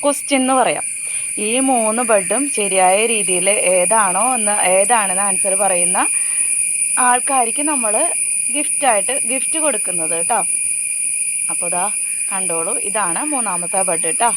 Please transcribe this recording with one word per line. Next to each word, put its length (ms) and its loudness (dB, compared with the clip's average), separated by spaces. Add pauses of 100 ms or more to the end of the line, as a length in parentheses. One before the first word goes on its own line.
ക്വസ്റ്റ്യൻ 400 2
എന്ന് 180 4
പറയാം. 260 2 (600)
ഈ 40 -2 (200)
മൂന്ന് 400 2
ബഡും 340 2 (120)
ശരിയായ 400 4 (160)
രീതിയിൽ 360 0 (260)
ഏതാണോ 500 4 (120)
എന്ന്, 180 0 (220)
ഏതാണെന്ന് 500 2
ആൻസർ 280 0 (100)
പറയുന്ന 340 2 (1080)
ആൾക്കാർക്ക് 640 0
നമ്മൾ 200 -2 (640)
ഗിഫ്റ്റായിട്ട് 600 0 (180)
ഗിഫ്റ്റ് 320 -4
കൊടുക്കുന്നത് 520 -2 (140)
ട്ടോ. 100 2 (1120)
അപ്പൊ 220 -4
ദാ 100 0 (440)
കണ്ടോളൂ, 420 -2 (180)
ഇതാണ് 300 0 (120)
മൂന്നാമത്തെ 560 -2
ബഡ് 320 0
ട്ടോ. 180 4